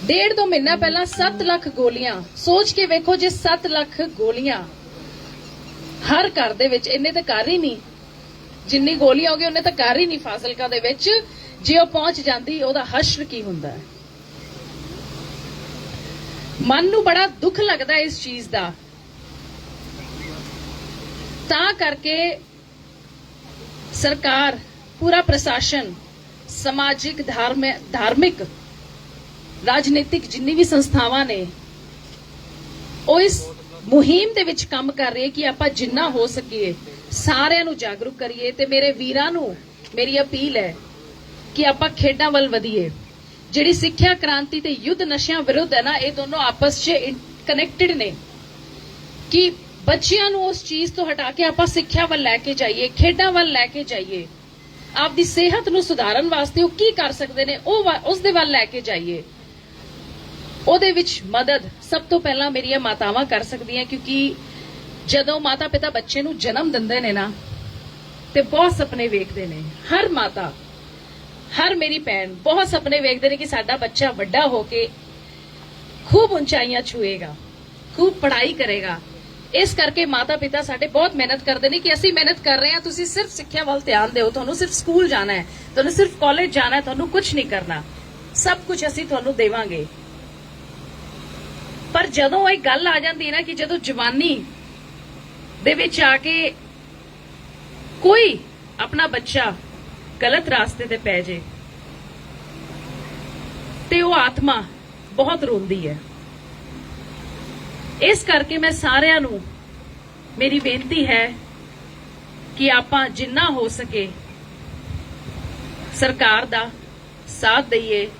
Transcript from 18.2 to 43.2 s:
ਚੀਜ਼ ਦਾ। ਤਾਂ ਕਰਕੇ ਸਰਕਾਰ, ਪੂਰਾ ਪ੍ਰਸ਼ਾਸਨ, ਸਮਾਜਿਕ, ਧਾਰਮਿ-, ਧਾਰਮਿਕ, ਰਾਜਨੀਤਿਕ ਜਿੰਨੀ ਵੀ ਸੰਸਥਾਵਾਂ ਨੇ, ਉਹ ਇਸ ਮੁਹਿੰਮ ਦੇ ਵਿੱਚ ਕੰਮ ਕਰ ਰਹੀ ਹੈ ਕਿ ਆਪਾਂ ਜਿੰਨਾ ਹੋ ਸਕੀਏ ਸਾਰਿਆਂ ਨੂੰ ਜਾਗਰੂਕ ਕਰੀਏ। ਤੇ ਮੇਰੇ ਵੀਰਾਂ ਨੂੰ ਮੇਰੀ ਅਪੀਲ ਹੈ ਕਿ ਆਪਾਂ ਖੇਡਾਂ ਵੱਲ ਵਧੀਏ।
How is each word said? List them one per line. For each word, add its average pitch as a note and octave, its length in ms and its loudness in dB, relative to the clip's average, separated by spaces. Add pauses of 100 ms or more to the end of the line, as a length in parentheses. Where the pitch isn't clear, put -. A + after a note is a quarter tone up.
ਚੀਜ਼ A#3+ 260 -10
ਦਾ। F3+ 240 -2 (2750)
ਤਾਂ F4 240 0
ਕਰਕੇ D#4 640 -2 (1500)
ਸਰਕਾਰ, C#4 680 2 (400)
ਪੂਰਾ F4 220 4
ਪ੍ਰਸ਼ਾਸਨ, C4 720 0 (560)
ਸਮਾਜਿਕ, C#4 800 0
ਧਾਰਮਿ-, B3+ 520 0 (140)
ਧਾਰਮਿਕ, B3 480 4 (1300)
ਰਾਜਨੀਤਿਕ C#4+ 580 2
ਜਿੰਨੀ C#4+ 300 -2
ਵੀ E4+ 80 8
ਸੰਸਥਾਵਾਂ C4+ 640 4
ਨੇ, G3 220 -2 (1600)
ਉਹ E4+ 120 8
ਇਸ G4+ 260 2 (380)
ਮੁਹਿੰਮ D#4+ 480 6
ਦੇ G4 100 2
ਵਿੱਚ E4 200 -2
ਕੰਮ C4+ 280 -4
ਕਰ C4 200 0
ਰਹੀ B3+ 120 -2
ਹੈ C#4 60 0
ਕਿ C#4+ 180 -2
ਆਪਾਂ C#4 220 2
ਜਿੰਨਾ C#4 400 0
ਹੋ A#3+ 180 2
ਸਕੀਏ A3 460 -4 (380)
ਸਾਰਿਆਂ D#4 540 4
ਨੂੰ D#4 120 -4
ਜਾਗਰੂਕ A3+ 400 -6
ਕਰੀਏ। A#3+ 340 -4
ਤੇ C4+ 140 0
ਮੇਰੇ C#4 260 4
ਵੀਰਾਂ C4 400 0
ਨੂੰ C#4 240 -2 (400)
ਮੇਰੀ C4+ 240 2
ਅਪੀਲ C#4 380 0
ਹੈ F3+ 180 -2 (800)
ਕਿ D4 100 2
ਆਪਾਂ C#4 240 4
ਖੇਡਾਂ D4 420 2
ਵੱਲ C#4 180 6
ਵਧੀਏ। G#3+ 420 0 (600)